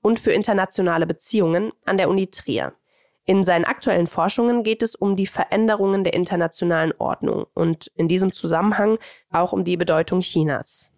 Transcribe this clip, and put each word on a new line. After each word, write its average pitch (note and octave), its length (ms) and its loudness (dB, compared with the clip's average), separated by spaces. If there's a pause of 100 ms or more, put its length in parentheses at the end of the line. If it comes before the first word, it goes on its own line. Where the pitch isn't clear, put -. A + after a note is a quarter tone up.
und A3+ 180 2
für A3 100 0
internationale F#3+ 760 0
Beziehungen F3+ 640 0 (140)
an F#3+ 100 0
der F#3 140 2
Uni F#3+ 180 0
Trier. - 460 -6 (500)
In G3 200 4
seinen F3 200 2
aktuellen F3 420 0
Forschungen A#3 560 0
geht A3 200 -2
es A3+ 120 -2
um G3 220 0
die F#3+ 100 0
Veränderungen G3+ 800 0
der - 80 0
internationalen E3+ 840 0
Ordnung - 560 -4
und E3 400 -2
in E3+ 140 0
diesem F#3 260 0
Zusammenhang G3+ 640 0 (320)
auch F3 240 0
um F#3+ 100 -2
die F3+ 140 -2
Bedeutung E3+ 420 0
Chinas. - 760 -2